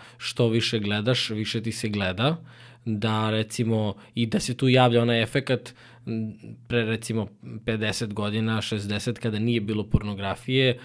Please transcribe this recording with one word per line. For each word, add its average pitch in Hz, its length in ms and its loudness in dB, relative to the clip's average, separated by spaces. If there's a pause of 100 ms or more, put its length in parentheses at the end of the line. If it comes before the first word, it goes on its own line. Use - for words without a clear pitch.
(180)
što - 300 0
više 113 320 2
gledaš, 107 500 0
više 110 320 -4
ti 113 100 -4
se 110 180 -4
gleda, 104 480 0 (480)
da, 110 440 0
recimo, 110 680 0 (200)
i 117 100 2
da 107 140 0
se - 140 -2
tu 131 160 2
javlja 123 320 8
onaj 117 220 4
efekat, 131 500 -2 (320)
m, 113 280 -4 (340)
pre, 120 180 0
recimo, 110 420 -2 (380)
pedeset 107 480 -2
godina, 110 480 -2
šezdeset, 104 580 -4
kada 107 200 -2
nije 117 220 0
bilo 107 240 -2
pornografije, 107 1000 0